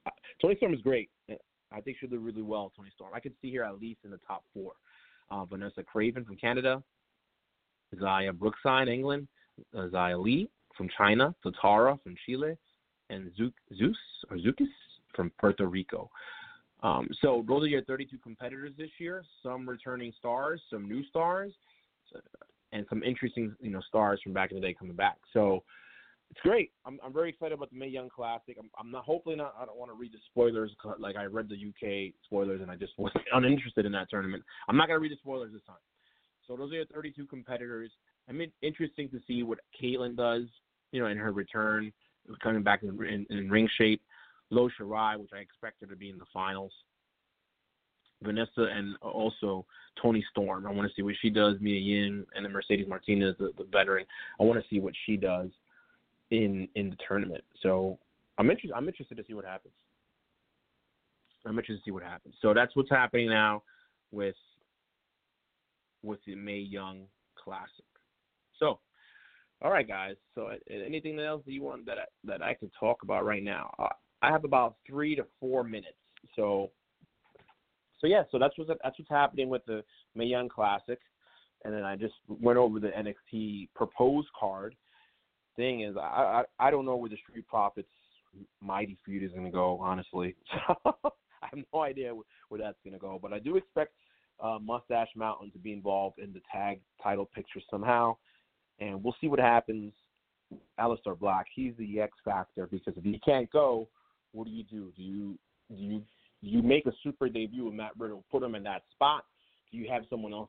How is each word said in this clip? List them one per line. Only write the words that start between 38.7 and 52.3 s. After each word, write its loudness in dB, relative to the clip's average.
to -8
see 0
what -2
Caitlyn -2
does, 2
you 0
know, 2
in 0
her 0
return, 0
coming 2
back 6
in, -4
in, -4
in -2
ring 8
shape. 6
Io 6
Shirai, 0
which -12
I -14
expect -14
her -16
to -14
be -14
in -14
the -16
finals. -4
Vanessa 0
and -6
also -2
Toni 4
Storm. -2
I -6
wanna 0
see -4
what -2
she 4
does. 6
Mia 2
Yim 0